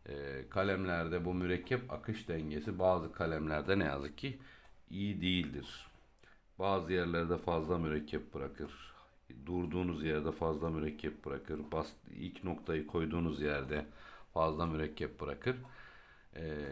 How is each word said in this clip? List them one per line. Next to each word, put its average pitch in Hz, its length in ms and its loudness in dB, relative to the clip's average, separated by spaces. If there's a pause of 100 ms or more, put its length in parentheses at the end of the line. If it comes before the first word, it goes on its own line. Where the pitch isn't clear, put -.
E, 69 440 -6
kalemlerde 90 760 0
bu 90 80 2
mürekkep 90 600 0
akış - 340 -6
dengesi 78 520 -2
bazı 92 320 6
kalemlerde 80 680 2
ne 92 40 4
yazık 71 340 -2
ki 135 220 -6 (500)
iyi 98 320 -2
değildir. 82 640 2 (720)
Bazı 92 340 4
yerlerde 85 440 4
fazla 82 400 4
mürekkep 76 560 0
bırakır. 71 600 -8 (520)
Durduğunuz 87 580 0
yerde 78 280 2
fazla 80 380 0
mürekkep 76 560 -2
bırakır. 76 460 -6
Bas-, 80 240 0 (160)
ilk - 320 -8
noktayı 80 440 -2
koyduğunuz 82 540 2
yerde 73 440 0 (480)
fazla 80 320 4
mürekkep 78 540 -2
bırakır. 73 360 -2 (800)
Ee, 82 100 -6 (260)